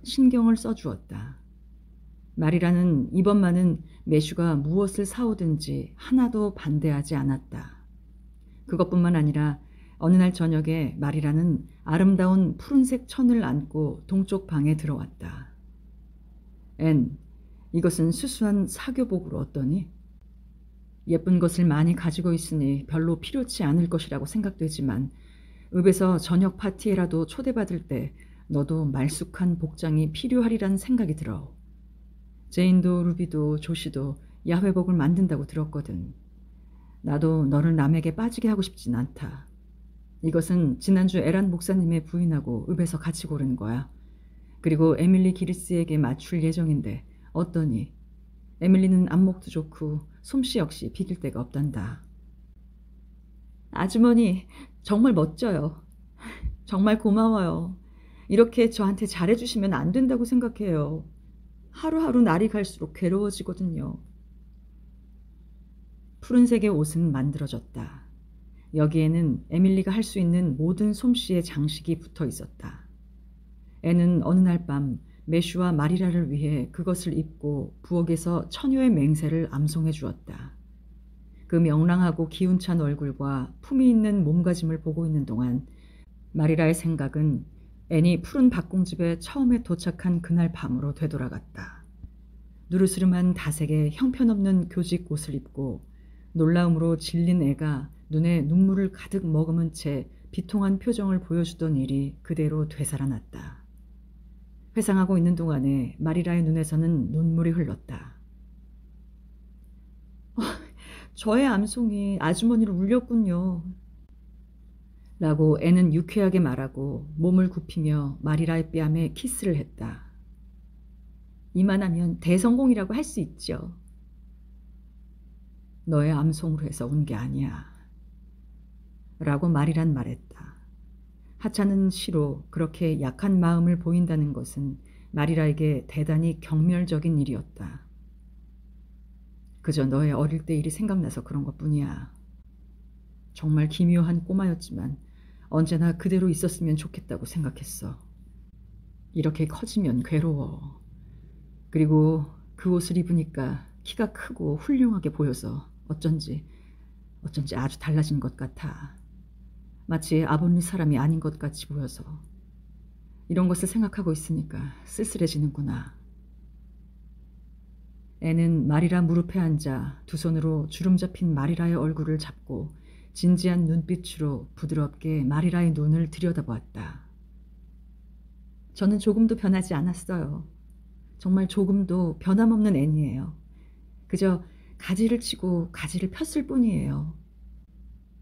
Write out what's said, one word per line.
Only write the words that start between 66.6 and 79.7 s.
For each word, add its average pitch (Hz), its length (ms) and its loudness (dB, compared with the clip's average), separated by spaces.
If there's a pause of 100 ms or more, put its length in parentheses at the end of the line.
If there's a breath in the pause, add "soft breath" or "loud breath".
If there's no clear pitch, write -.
옷은 160 420 0
만들어졌다. 135 1000 -6 (640 soft breath)
여기에는 156 760 2
에밀리가 190 400 4
할 214 140 0
수 - 140 -8
있는 175 380 2
모든 180 360 0
솜씨의 214 500 0
장식이 151 560 -4
붙어 - 260 -8
있었다. - 640 -10 (920 soft breath)
앤은 175 420 4
어느 185 160 6
날 175 260 4
밤 139 340 -2 (240 soft breath)
매슈와 175 480 0
마리라를 170 580 0
위해 147 400 -2
그것을 180 460 -4
입고 147 680 -6
부엌에서 170 640 -2
처녀의 262 420 2
맹세를 156 600 2
암송해 151 420 0